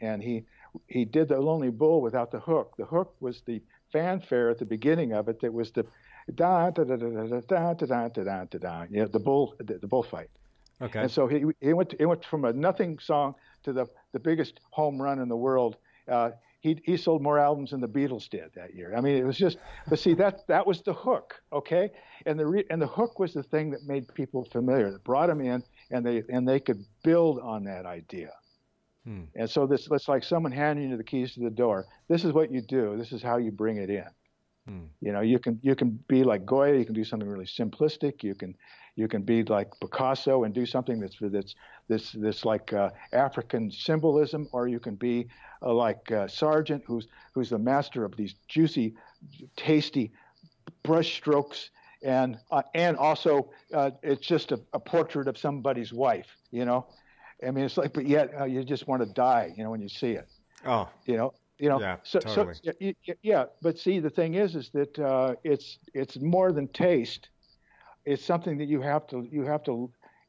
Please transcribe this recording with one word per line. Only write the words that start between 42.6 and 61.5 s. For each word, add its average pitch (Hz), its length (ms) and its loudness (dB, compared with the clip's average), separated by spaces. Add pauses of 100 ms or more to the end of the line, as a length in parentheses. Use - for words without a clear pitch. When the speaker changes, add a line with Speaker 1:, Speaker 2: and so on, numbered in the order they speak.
Speaker 1:
uh, 101 200 2 (200)
African 120 600 0
symbolism, 151 800 2
or 123 160 -2
you 120 120 -2
can 113 160 -8
be, 120 320 -2 (360)
uh, 123 100 2
like, 117 380 0
uh, 104 160 0
Sargent, 151 580 2
who's, 117 220 -6 (260)
who's 123 160 -2
the 117 80 0
master 127 480 0
of 98 100 -8
these 101 200 -6 (120)
juicy, 147 460 2 (640)
tasty 147 560 0 (720)
brush 160 320 2
strokes, - 560 0 (320)
and, 127 340 0 (140)
uh, 143 100 2 (140)
and 170 220 2
also, 147 520 2 (240)
uh, 139 180 2 (120)
it's 143 220 0
just 156 260 0
a, 120 80 -2 (140)
a - 60 -4
portrait 156 480 -2
of 127 100 -2
somebody's 131 540 -2
wife, 117 460 0 (140)
you 120 140 -4
know? 123 200 0 (600)
I 127 40 -4
mean, 135 160 0
it's 175 120 -6
like, 147 160 0
but 135 120 -2
yet, 143 340 4
uh, 139 60 -4
you 131 180 -2
just 131 240 -6
wanna 127 200 0
die, 117 500 2
you 110 60 -8
know, 110 80 -6
when 113 100 -8
you 101 80 -10
see 120 220 -4
it. 87 160 -8 (380)
Speaker 2:
Oh. 113 220 0 (180)
Speaker 1:
You 120 120 2
know? 123 160 0 (280)